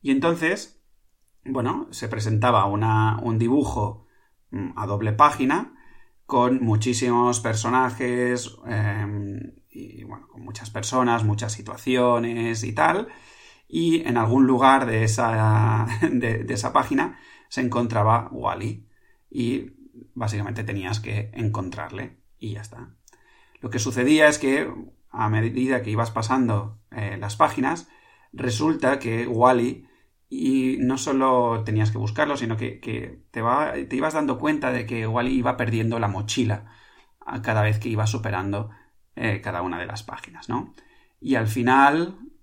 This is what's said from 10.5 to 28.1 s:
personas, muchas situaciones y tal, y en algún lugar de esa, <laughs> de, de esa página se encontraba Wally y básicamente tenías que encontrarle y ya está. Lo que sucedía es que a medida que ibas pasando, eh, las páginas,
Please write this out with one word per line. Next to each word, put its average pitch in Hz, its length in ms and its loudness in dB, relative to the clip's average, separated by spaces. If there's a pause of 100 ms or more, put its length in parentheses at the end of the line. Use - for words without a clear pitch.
personas, 117 520 0
muchas 107 300 0
situaciones 117 1080 0
y 117 100 -6
tal, 165 360 0 (580)
y 165 400 2
en 120 100 0
algún 120 300 6
lugar 131 400 6
de 113 160 2
esa, 110 840 2
<laughs> 113 160 -4
de, 113 420 0
de 98 100 -4
esa 101 200 -4
página - 460 0 (280)
se - 140 -6
encontraba 113 680 2
Wally 107 560 -6 (420)
y - 440 -4 (420)
básicamente 107 480 -4
tenías 101 360 -4
que 110 360 -6
encontrarle 92 880 -6 (160)
y 110 140 -8
ya 107 80 -10
está. - 340 -18 (680)
Lo 123 80 -8
que 107 80 -4
sucedía 127 500 6
es 147 120 4
que 135 280 0 (480)
a 110 140 0
medida 120 520 0
que 107 100 -6
ibas 110 200 -2
pasando, 113 680 0 (120)
eh, 98 280 -6
las 104 160 -8
páginas, 147 520 0 (460)